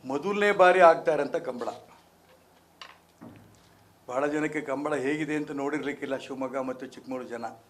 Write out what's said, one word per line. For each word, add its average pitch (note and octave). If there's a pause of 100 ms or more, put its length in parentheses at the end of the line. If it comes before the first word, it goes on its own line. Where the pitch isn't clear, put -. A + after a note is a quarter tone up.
ಮೊದಲನೇ G3 (120)
ಬಾರಿ F3+
ಆಗ್ತಾ E3
ಇರೋಂಥ C#3+ (100)
ಕಂಬಳ. A#2+ (2500)
ಬಹಳ C3 (100)
ಜನಕ್ಕೆ D3+
ಕಂಬಳ C#3+ (100)
ಹೇಗಿದೆ D3+
ಅಂತ D3+
ನೋಡಿರ್ಲಿಕ್ಕಿಲ್ಲ C#3
ಶಿವಮೊಗ್ಗ C3
ಮತ್ತು C3 (100)
ಚಿಕ್ಕಮಗಳೂರು B2+
ಜನ. A#2 (240)